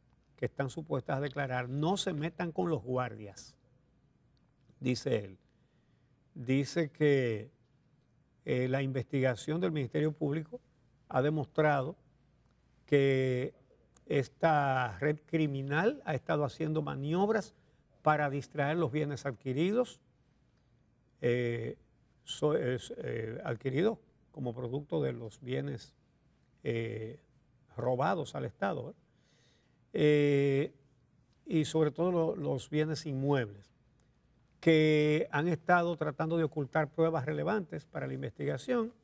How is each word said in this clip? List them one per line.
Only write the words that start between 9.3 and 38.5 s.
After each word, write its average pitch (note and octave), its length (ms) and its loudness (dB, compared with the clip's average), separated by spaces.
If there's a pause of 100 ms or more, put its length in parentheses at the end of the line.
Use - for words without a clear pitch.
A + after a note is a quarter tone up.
del F#3 100 0
Ministerio D3+ 400 0
Público D#3 500 -4 (480)
ha C3 140 2
demostrado D3 760 0 (880)
que C3 720 4 (520)
esta C#3 920 2
red D3+ 260 0
criminal D#3 800 0
ha D#3 120 -2
estado D3 280 0
haciendo D#3 380 -2
maniobras D#3+ 720 -2 (480)
para D3+ 260 4
distraer C#3+ 480 -2
los E3 140 2
bienes C#3+ 340 -2
adquiridos, D3+ 760 -2 (1200)
eh, A#2+ 580 -2 (460)
so-, D3+ 320 0
es, B2+ 420 -4
eh, A#2 460 -8
adquiridos C3+ 540 -2 (320)
como B2 240 -8
producto C3+ 480 -6
de C3+ 100 -2
los A#2 280 -14
bienes, C3+ 540 -8 (680)
eh, A2+ 580 -6 (560)
robados C#3 580 -2
al C3 100 -6
Estado, E3 460 -6
¿eh? A3+ 40 -16 (1000)
Eh, C#3+ 800 4 (680)
y E3 220 0
sobre D#3 240 2
todo E3 200 0
lo-, F3 260 0
los C#3+ 340 -4
bienes D#3 340 -2
inmuebles, C3 640 0 (920)
que D#3 720 6
han D3+ 160 0
estado F3 480 2
tratando D#3+ 400 -2
de E3 80 2
ocultar D3 440 -2
pruebas D#3+ 380 0
relevantes D#3 580 -4
para - 220 -8
la C3+ 80 -6
investigación C#3+ 880 -4